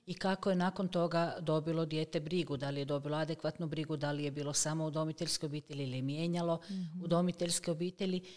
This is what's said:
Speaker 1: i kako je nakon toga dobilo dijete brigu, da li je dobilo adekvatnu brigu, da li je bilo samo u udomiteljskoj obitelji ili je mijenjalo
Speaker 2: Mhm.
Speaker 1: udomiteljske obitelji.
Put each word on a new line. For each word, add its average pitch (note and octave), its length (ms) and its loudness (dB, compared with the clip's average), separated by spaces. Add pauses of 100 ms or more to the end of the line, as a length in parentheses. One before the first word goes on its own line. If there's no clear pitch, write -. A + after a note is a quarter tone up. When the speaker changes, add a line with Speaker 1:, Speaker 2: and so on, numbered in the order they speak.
Speaker 1:
i F3+ 80 -4
kako F#3+ 360 0
je F#3 60 6
nakon F#3 320 2
toga E3+ 520 2
dobilo D#3+ 460 2
dijete D#3 340 0
brigu, D#3 380 0
da C#3 120 -2
li C#3 120 -2
je C#3 40 -2
dobilo D3 320 0
adekvatnu D#3 500 -2
brigu, D3+ 300 -2
da D3 140 0
li D3 120 -2
je C#3+ 80 0
bilo C#3+ 220 -2
samo D#3 300 2
u D#3 40 0
udomiteljskoj D#3 600 -2
obitelji C#3+ 360 -4
ili B2+ 140 -2
je C3 40 -2
mijenjalo E3 600 0
Speaker 2:
Mhm. F3+ 400 -6
Speaker 1:
udomiteljske F3 680 2
obitelji. F3+ 500 -2 (160)